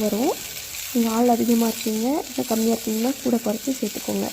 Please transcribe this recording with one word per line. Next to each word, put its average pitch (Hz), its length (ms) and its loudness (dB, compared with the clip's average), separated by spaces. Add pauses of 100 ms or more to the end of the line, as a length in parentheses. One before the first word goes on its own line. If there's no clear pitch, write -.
வரும். 214 280 2 (600)
நீங்க 226 260 2
ஆள் 247 160 6
அதிகமா 233 380 4
இருக்கீங்க, 220 360 -2 (220)
இல்ல 254 200 -4
கம்மியா 226 260 2
இருக்கீங்கன்னா 226 360 0 (100)
கூட 240 220 2
குறைச்சு 220 360 -2
சேர்த்துக்கோங்க. 208 520 -4